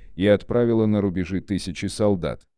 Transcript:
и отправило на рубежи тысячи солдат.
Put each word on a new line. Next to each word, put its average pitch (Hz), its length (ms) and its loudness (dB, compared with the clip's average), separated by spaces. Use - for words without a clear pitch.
и 95 100 2
отправило 113 600 2
на 107 120 2
рубежи 92 400 -2
тысячи 92 460 -4
солдат. 92 600 -2